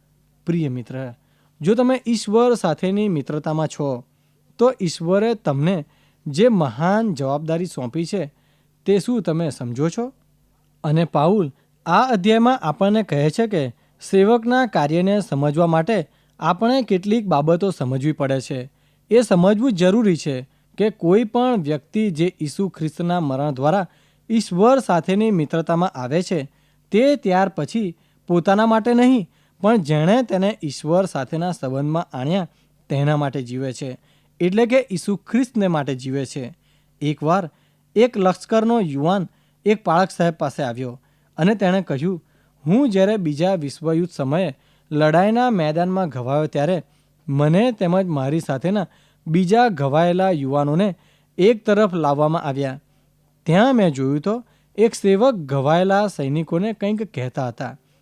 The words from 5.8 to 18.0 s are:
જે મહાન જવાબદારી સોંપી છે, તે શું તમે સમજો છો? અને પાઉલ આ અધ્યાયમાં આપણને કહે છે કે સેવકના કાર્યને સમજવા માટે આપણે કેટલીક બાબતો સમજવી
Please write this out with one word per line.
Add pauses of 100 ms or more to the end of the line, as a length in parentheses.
જે
મહાન
જવાબદારી
સોંપી
છે, (520)
તે
શું
તમે
સમજો
છો? (720)
અને
પાઉલ (340)
આ
અધ્યાયમાં
આપણને
કહે
છે
કે (420)
સેવકના
કાર્યને
સમજવા
માટે (300)
આપણે
કેટલીક
બાબતો
સમજવી